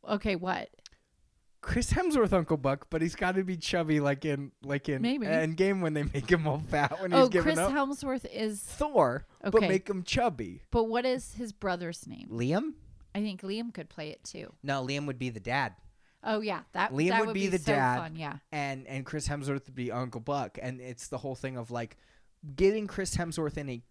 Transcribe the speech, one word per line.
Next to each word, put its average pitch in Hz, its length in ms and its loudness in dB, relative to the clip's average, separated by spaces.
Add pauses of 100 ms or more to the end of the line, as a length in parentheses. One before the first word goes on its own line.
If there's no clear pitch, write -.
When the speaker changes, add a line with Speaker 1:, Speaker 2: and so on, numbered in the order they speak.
Speaker 1:
Okay, 202 300 0
what? 180 320 -4 (920)
Speaker 2:
Chris - 300 0
Hemsworth, 294 420 4
Uncle 165 240 4
Buck, 135 320 0
but 160 120 0
he's 165 140 -2
gotta 185 280 0
be 185 140 -4
chubby 156 420 2
like 143 240 0
in, 139 280 -2 (120)
like 139 240 -2
in 135 140 0
Speaker 1:
Maybe. 254 240 0
Speaker 2:
Endgame 160 560 2
when 160 120 0
they 147 100 0
make 139 280 -2
him 160 160 4
all 147 120 0
fat 156 420 0
when 185 100 -2
he's 269 80 8
Speaker 1:
Oh, 262 80 10
Speaker 2:
giving 220 280 4
Speaker 1:
Chris - 40 2
Speaker 2:
up. 269 140 4
Speaker 1:
Hemsworth 277 580 -2
is 214 300 -4
Speaker 2:
Thor, 147 640 2 (160)
but 196 140 2
Speaker 1:
Okay. 214 120 8
Speaker 2:
make 190 220 2
him 185 140 -2
chubby. 131 680 -2
Speaker 1:
But 226 140 4
what 233 200 0
is 254 280 -2
his 220 180 -8
brother's 175 560 -4
name? - 240 -14
Speaker 2:
Liam? 151 420 0 (420)
Speaker 1:
I 202 60 -2
think 202 200 -4
Liam 220 320 -6
could 165 160 -10
play 156 220 -10
it - 120 -18
too. - 380 -14
Speaker 2:
No, 139 240 -2
Liam 143 220 -2
would 131 120 -4
be 127 100 -2
the 110 100 -8
dad. 117 340 0 (500)
Speaker 1:
Oh 214 180 0
yeah, 202 200 -4 (120)
that, 202 180 0
Speaker 2:
Liam 151 180 2
Speaker 1:
that 226 120 4
Speaker 2:
would 214 80 2
Speaker 1:
would 226 40 -4
Speaker 2:
be 190 80 0
Speaker 1:
be 196 60 2
Speaker 2:
the 180 120 2
Speaker 1:
so 147 140 0
Speaker 2:
dad. 127 240 4
Speaker 1:
fun, 160 180 -6
yeah. 151 220 -8 (140)
Speaker 2:
And, 139 360 -4
and 131 180 -6
Chris 151 220 -4
Hemsworth 143 380 -2
would 131 100 -18
be 123 160 -4
Uncle 120 300 -4
Buck, 143 400 -4
and 127 180 -6
it's 123 280 -12
the 131 100 -8
whole 131 180 -6
thing 131 220 -6
of, 117 140 -8
like, 117 240 -6 (600)
getting 202 300 4
Chris 190 300 -4
Hemsworth 165 420 -2
in 143 120 -6
a 120 220 -8